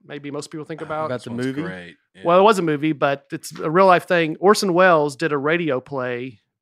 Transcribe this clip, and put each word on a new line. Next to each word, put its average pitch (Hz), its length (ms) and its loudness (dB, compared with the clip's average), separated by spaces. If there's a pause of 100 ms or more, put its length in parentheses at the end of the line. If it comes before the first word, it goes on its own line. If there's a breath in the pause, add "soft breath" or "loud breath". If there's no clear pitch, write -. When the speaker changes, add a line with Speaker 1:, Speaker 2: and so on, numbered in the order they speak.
Speaker 1:
maybe 143 280 -14
most 143 180 -12
people 156 140 -14
think 160 160 -14
about. 156 260 -8
Speaker 2:
About 123 160 -6
the 123 80 -12
Speaker 3:
This 120 60 -8
one's 123 100 -4
Speaker 2:
movie? 135 160 -6
Speaker 3:
great. 90 340 -14 (200)
Yeah. 190 80 -20
Speaker 1:
Well, 180 160 4
it - 20 6
was 208 160 6
a 185 40 0
movie, 151 300 -2
but 139 380 -4
it's - 300 -14
a 170 100 -4
real 190 160 6
life 175 220 4
thing. 165 320 0
Orson 190 340 4
Welles 165 400 4
did 147 180 -4
a 147 60 -2
radio 147 420 -2
play 127 600 -10 (220)